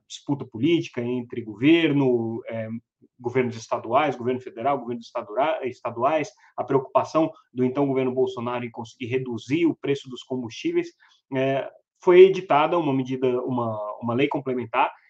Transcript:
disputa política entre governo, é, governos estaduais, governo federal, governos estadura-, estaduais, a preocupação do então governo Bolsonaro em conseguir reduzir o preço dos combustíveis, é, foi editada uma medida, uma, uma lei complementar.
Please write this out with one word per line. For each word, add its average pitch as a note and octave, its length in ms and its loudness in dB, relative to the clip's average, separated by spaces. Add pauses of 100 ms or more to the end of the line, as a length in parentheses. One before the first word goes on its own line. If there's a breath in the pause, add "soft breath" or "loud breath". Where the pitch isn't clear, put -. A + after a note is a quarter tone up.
disputa - 400 -6
política C#3 560 -2
entre A#2+ 400 -6
governo, B2 1080 2
é, A2+ 180 -8 (500)
governos A#2+ 380 -2
estaduais, B2 640 -2
governo B2 240 -4
federal, A2+ 360 -4
governos A#2 280 -8
estadura-, B2 600 -4
estaduais, B2+ 640 -2 (280 soft breath)
a G#2+ 80 -4
preocupação C3+ 680 0 (220 loud breath)
do B2 100 0
então C3 240 0
governo C3 260 0
Bolsonaro B2 520 -2
em A#2 40 -12
conseguir - 360 -12
reduzir B2+ 600 -2
o D3 80 2
preço C#3 360 -4
dos A#2+ 140 -14
combustíveis, D#3+ 680 -4 (440 soft breath)
é, - 340 -2 (360)
foi F3+ 160 8
editada F3 580 6
uma D3 160 0
medida, B2+ 500 0
uma, A2 580 -4
uma A#2 120 -4
lei C#3 140 2
complementar. B2+ 640 -4 (160 soft breath)